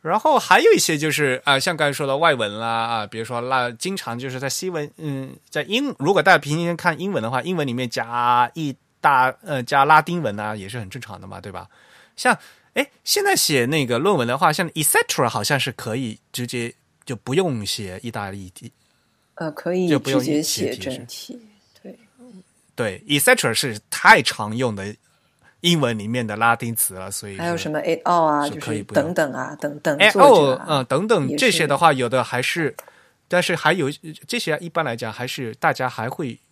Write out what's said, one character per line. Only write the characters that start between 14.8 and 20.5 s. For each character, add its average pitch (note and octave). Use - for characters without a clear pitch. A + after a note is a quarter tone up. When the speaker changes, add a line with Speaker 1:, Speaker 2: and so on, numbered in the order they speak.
Speaker 1:
cetera E3+
好 A2
像 C#3
是 B2+
可 A2+
以 A2+
直 B2
接 A#2+
就 B2
不 B2+
用 D3+
写 F#2+
意 A#2+
大 G2+
利 G2
体。 -
Speaker 2:
呃， D#3+
可 E3+
以 F#3
Speaker 1:
就 D3
不 C3+
用 C3
Speaker 2:
直 B2+
接 D3+
写 -